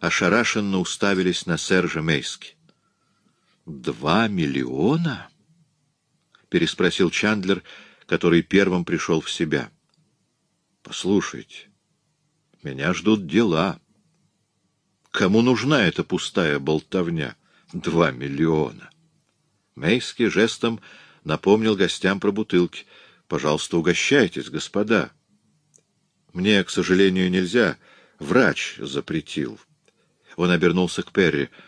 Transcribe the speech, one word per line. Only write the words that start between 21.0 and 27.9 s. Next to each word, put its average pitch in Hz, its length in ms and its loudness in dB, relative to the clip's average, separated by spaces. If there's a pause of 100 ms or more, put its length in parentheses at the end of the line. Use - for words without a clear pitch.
напомнил 104 520 2
гостям 95 420 0
про 101 140 0
бутылки. 90 540 0 (420)
"Пожалуйста, 76 480 -2
угощайтесь, 87 720 0
господа". 101 640 -2 (1200)
"Мне, 95 320 2
к - 60 -12
сожалению, 92 600 4
нельзя. 92 480 2 (400)